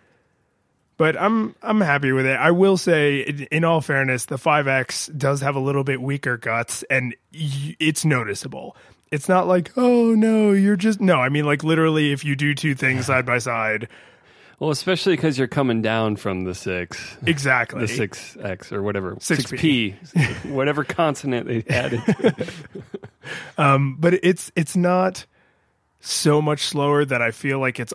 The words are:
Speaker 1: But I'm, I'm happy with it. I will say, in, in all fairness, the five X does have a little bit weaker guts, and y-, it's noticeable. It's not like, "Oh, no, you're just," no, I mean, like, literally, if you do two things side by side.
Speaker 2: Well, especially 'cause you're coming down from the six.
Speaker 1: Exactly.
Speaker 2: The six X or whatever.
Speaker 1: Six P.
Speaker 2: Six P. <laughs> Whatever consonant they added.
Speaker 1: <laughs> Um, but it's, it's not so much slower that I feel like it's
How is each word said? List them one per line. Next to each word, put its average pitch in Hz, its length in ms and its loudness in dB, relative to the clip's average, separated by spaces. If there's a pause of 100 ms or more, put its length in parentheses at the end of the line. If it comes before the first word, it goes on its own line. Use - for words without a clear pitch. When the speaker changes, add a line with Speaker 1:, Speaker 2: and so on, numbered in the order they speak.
(960)
Speaker 1:
But 156 200 2
I'm, 220 440 0
I'm 214 200 2
happy 143 320 2
with 131 120 2
it. 131 120 0
I 147 140 4
will 190 260 4
say, 147 420 2
in, 143 200 -6 (120)
in 156 140 2
all 165 160 2
fairness, 135 440 0
the 139 120 -6
five 147 300 2
X 135 400 -2
does 139 340 -2
have 139 140 -2
a 139 40 -4
little 139 240 0
bit 131 180 -4
weaker 135 360 -4
guts, 117 520 -4
and 127 240 0 (200)
y-, 143 460 -6
it's 156 260 0
noticeable. 123 720 -4 (340)
It's 151 180 -6
not 180 180 4
like, 180 300 2
"Oh, 240 380 4
no, 214 380 4
you're 196 240 4
just," 208 240 0
no, 180 180 6
I 127 100 4
mean, 147 160 0
like, 147 200 0
literally, 156 480 2
if 139 100 -6
you 147 120 -2
do 147 200 0
two 143 200 -2
things 131 320 0
side 131 180 2
by 120 140 0
side. 113 500 -4 (680)
Speaker 2:
Well, 151 140 -2
especially 175 460 0
'cause 147 200 0
you're 131 120 0
coming 123 320 0
down 110 340 0
from 92 300 -4
the 90 100 -6
six. - 680 -8
Speaker 1:
Exactly. 135 560 0
Speaker 2:
The 113 80 -2
six 113 520 -6
X 95 300 -10
or 101 100 -6
whatever. 98 380 -4
Speaker 1:
Six 143 320 -4
P. 120 440 0 (100)
Speaker 2:
Six - 80 -20 (300)
P. - 60 -10
<laughs> - 0 -
Whatever 139 360 0
consonant 139 600 -2
they 117 240 -2
added. 120 380 -2
Speaker 1:
<laughs> - 420 0 (1080)
Um, 139 420 2
but 170 140 2 (100)
it's, 180 320 0
it's 165 200 -2
not 185 500 0 (720)
so - 420 2
much 151 260 -2
slower 147 380 2
that 131 160 -2
I 117 100 0
feel 135 280 -4
like 127 200 -2
it's 117 160 -8